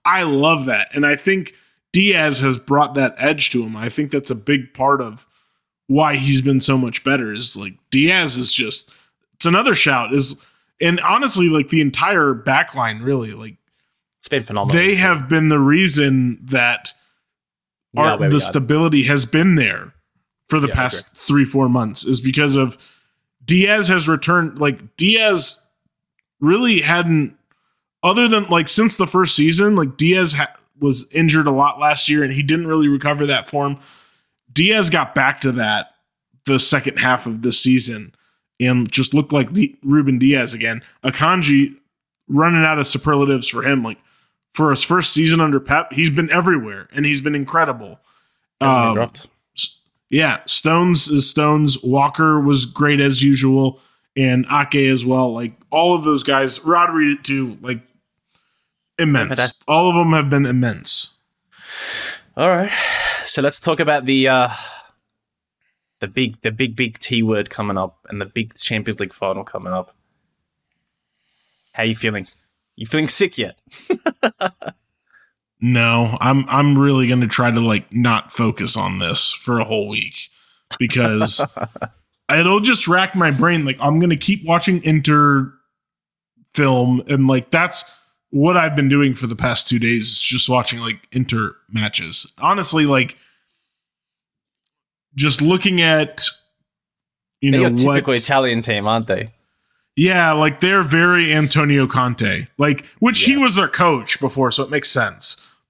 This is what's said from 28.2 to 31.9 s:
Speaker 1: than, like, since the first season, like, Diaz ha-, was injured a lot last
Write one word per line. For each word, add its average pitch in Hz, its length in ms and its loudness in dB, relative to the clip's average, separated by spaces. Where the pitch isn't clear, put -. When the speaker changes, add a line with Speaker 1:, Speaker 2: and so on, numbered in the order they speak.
Speaker 1:
than, 214 180 2
like, 170 220 0
since 220 300 2
the 180 80 0
first 185 280 0
season, 175 420 2
like, 139 200 0
Diaz 170 380 0
ha-, 147 180 -4
was 139 320 -2
injured 156 360 2
a 147 60 0
lot 139 280 0
last 147 300 0